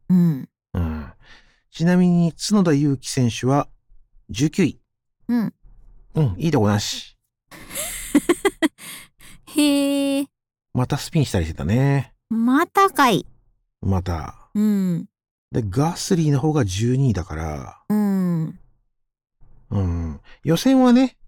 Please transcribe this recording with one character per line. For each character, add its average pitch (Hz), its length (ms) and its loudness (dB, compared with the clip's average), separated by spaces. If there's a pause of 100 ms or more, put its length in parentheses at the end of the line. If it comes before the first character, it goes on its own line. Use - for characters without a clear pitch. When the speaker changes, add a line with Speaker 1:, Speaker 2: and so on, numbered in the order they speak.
Speaker 1:
う 185 40 2
ん。 170 360 2 (240)
Speaker 2:
う 92 60 -2
ん。 78 280 -6 (640)
ち 165 140 -4
な 180 100 4
み 180 140 4
に、 170 240 2
角 202 300 0
田 170 100 2
裕 139 240 2
樹 - 120 -12
選 123 200 0
手 113 160 -6
は、 139 240 0 (600)
十 127 200 -2
九 196 140 0
位。 - 160 -2 (480)
Speaker 1:
う 240 80 -2
ん。 226 180 -2 (600)
Speaker 2:
う 160 60 2
ん、 107 160 0
い 156 100 -2
い 160 40 -2
と 139 80 2
こ 104 80 2
な 104 120 2
し。 - 360 -10 (360)
Speaker 1:
<laughs> - 840 -4 (1200)
へ 277 640 2
え。 277 60 -4 (480)
Speaker 2:
ま 127 140 -2
た 143 100 -2
ス - 140 -10
ピ 165 80 0
ン 139 60 2
し - 60 -6
た 95 80 0
り 82 60 -2
し 78 40 -4
て 80 40 -6
た 69 120 -8
ね。 131 480 0 (160)
Speaker 1:
ま 247 380 2
た 392 220 2
か 285 200 2
い。 185 160 0 (560)
Speaker 2:
ま 95 200 0
た。 87 520 -10
Speaker 1:
う 208 80 0
ん。 190 440 0 (460)
Speaker 2:
で、 127 160 -2
ガ 139 280 -2
ス - 200 -4
リ 165 120 2
ー 143 40 4
の 139 80 2
方 151 140 0
が 143 120 2
十 107 300 -2
二 135 160 2
位 - 20 2
だ 87 100 -4
か 78 120 -12
ら。 76 540 -10
Speaker 1:
う 208 40 0
ん。 190 680 -2 (1080)
Speaker 2:
う 104 100 -2
ん。 85 400 -4 (240)
予 156 140 0
選 262 240 4
は 247 120 6
ね、 254 240 4 (100)